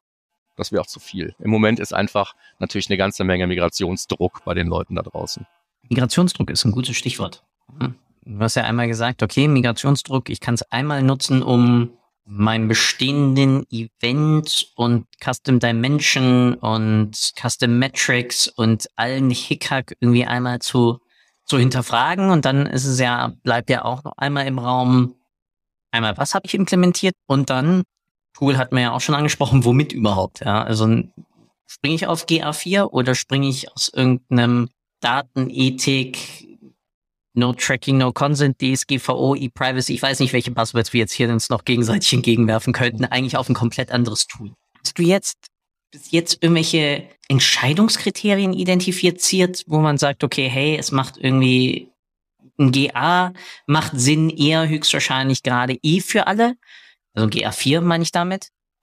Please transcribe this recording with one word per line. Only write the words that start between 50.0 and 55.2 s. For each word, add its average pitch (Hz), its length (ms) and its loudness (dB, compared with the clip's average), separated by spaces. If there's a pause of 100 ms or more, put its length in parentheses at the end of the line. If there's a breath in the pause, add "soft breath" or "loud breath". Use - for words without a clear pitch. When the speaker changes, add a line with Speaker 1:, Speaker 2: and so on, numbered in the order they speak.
Speaker 2:
okay, 135 220 -2
hey, 135 300 0
es 147 160 -6
macht 135 240 -2
irgendwie 131 720 2 (680)
ein 135 120 6
G 139 220 0
A, 175 400 0 (340 loud breath)
macht 156 280 0
Sinn 151 340 2
eher 160 400 2
höchstwahrscheinlich 135 760 0